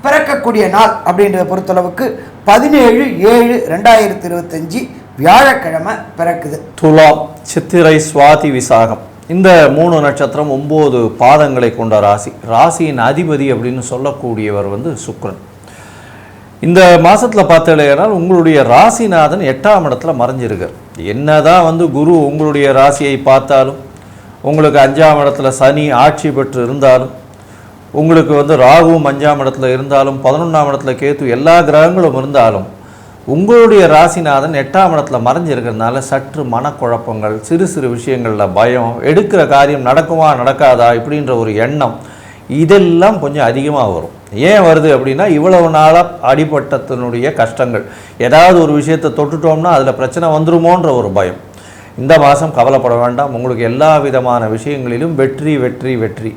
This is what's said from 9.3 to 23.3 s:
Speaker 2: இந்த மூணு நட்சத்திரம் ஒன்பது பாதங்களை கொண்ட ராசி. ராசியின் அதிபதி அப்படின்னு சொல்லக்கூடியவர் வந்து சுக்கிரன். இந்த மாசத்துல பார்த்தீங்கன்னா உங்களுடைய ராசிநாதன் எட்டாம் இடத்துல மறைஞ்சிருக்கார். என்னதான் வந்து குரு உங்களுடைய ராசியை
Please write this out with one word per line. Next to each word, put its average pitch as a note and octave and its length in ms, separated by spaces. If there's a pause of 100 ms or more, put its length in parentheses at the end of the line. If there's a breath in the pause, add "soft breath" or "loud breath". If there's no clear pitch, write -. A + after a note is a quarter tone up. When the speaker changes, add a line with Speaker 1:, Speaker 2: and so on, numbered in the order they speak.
Speaker 2:
இந்த F#3+ 160 (280)
மூணு E3+ 180 (100)
நட்சத்திரம் C#3+ 500
ஒன்பது C#3+ 440 (220)
பாதங்களை C3 560
கொண்ட A2+ 180 (100)
ராசி. G#2 260 (200)
ராசியின் D3+ 560
அதிபதி D3 460
அப்படின்னு B2 380
சொல்லக்கூடியவர் A2 840
வந்து C#3 160 (140)
சுக்கிரன். - 360 (1300 loud breath)
இந்த F3+ 140 (260)
மாசத்துல G#3+ 340 (120)
பார்த்தீங்கன்னா D#3+ 520 (140)
உங்களுடைய E3 400 (160)
ராசிநாதன் F#3 680 (100)
எட்டாம் F#3 360
இடத்துல D#3 320
மறைஞ்சிருக்கார். A#2 560 (380)
என்னதான் D3+ 540
வந்து E3 180 (100)
குரு D#3+ 180 (140)
உங்களுடைய D3 400 (100)
ராசியை C#3 380 (140)